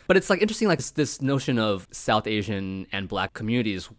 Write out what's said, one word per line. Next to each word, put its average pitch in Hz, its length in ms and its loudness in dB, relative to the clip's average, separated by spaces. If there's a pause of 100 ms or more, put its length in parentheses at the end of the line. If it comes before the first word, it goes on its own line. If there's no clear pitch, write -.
But 185 100 6
it's, 190 140 2
like, 180 100 4
interesting, 214 260 0
like, 170 120 4
this, - 140 -8
this - 280 -2
notion 135 380 0
of 104 320 0
South - 360 0
Asian 98 640 -4
and 98 160 -6
black 95 280 -4
communities 110 640 -2